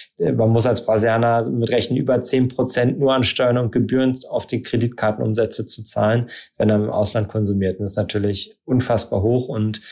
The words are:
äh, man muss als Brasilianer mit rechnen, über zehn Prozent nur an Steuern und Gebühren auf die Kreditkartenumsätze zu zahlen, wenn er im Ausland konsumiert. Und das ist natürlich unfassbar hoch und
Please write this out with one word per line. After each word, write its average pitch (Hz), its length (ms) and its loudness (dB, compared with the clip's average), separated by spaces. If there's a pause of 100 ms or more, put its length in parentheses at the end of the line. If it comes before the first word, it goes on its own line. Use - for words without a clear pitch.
(160)
äh, - 140 0
man 113 200 2
muss 117 160 2
als 117 200 0
Brasilianer 113 560 2
mit 117 280 -2
rechnen, 123 260 0
über 127 260 0
zehn 131 240 2
Prozent 123 540 0
nur 135 120 4
an 127 120 2
Steuern 123 340 2
und 123 140 -2
Gebühren 127 440 2 (140)
auf 117 160 -4
die 113 160 -4
Kreditkartenumsätze 113 1040 -2
zu - 160 -12
zahlen, 110 480 0 (280)
wenn 110 120 4
er 107 60 4
im 107 140 0
Ausland 104 360 0
konsumiert. 98 540 0
Und 104 60 -2
das 95 60 -6
ist - 40 -8
natürlich 104 680 -2
unfassbar 117 580 0
hoch 123 260 2
und 110 320 -4 (100)